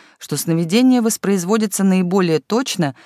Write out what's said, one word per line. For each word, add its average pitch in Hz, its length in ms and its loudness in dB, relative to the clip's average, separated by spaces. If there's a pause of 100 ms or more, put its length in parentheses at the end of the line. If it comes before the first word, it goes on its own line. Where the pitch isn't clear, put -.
(180)
что - 200 -8
сновидение 185 640 2
воспроизводится 202 800 -2
наиболее 185 560 2
точно, 190 560 -4 (100)